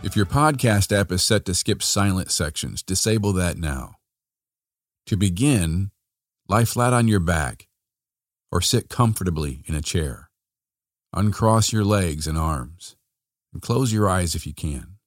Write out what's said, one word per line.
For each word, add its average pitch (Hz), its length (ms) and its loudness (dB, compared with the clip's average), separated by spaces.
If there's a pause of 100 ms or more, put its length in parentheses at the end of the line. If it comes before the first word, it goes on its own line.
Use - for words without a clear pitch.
(100)
If - 60 -2
your 101 100 4
podcast 127 640 2
app 98 220 2
is 92 100 0
set 104 220 2
to 90 100 -4
skip 98 300 -2
silent 98 480 0
sections, 73 500 -6
disable 104 520 0
that 90 220 0
now. 69 380 -6 (1120)
To 107 100 0
begin, 95 760 0 (560)
lie 110 160 4
flat 123 280 2
on 120 140 4
your 104 140 4
back 78 480 -2 (840)
or - 100 0
sit - 280 0
comfortably 80 800 0
in 80 100 -2
a 76 40 -2
chair. 76 480 -4 (840)
Uncross 110 600 2
your 107 120 0
legs 87 420 0
and 78 100 -2
arms, 80 600 -6 (560)
and 90 100 -12
close 120 300 0
your 104 160 4
eyes 92 260 0
if 80 140 -6
you 76 40 -10
can. 76 440 -8 (100)